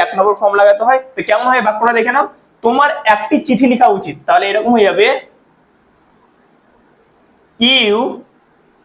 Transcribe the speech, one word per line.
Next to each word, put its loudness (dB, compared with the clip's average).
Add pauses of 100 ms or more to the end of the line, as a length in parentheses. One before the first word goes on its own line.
এক -4
নম্বর 2
ফর্ম 0
লাগাতে 4
হয়। 2 (140)
তো -8
কেমন -6
হয় 0
বাক্যটা 0
দেখে -2
নাও, 0 (380)
তোমার 0 (240)
একটি -2 (100)
চিঠি 2
লেখা 2 (100)
উচিত, -10 (100)
তাহলে 2
এরকম -2
হয়ে 4
যাবে, 2 (2500)
you 0 (880)